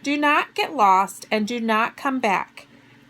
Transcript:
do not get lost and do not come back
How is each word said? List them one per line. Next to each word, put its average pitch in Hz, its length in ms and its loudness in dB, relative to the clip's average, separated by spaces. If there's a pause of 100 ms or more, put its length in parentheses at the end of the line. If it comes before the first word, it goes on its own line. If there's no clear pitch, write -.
do 294 160 -2
not 294 380 0
get 403 200 -4
lost 190 540 2
and 214 180 0
do 240 120 -4
not 226 380 -2
come 262 220 -4
back 202 480 -4 (420)